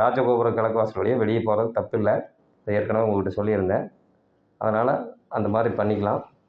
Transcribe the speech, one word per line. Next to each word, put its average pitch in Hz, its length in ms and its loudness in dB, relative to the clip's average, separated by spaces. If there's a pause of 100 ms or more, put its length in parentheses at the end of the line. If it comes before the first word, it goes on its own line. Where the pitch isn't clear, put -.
ராஜகோபுரம் 120 560 2
கிழக்கு 113 240 0
வாசல் 110 200 -2
வழியா 117 160 0
வெளியே 113 240 2
போகிறது 110 300 0 (100)
தப்பில்லை. 107 340 0 (480)
இதை 104 120 -2
ஏற்கனவே 107 320 0
உங்ககிட்ட 98 280 0
சொல்லியிருந்தேன். 104 500 0 (760)
அதனால் 110 300 2 (360)
அந்த 104 220 -4
மாதிரி 110 260 0
பண்ணிக்கலாம். 104 460 0 (280)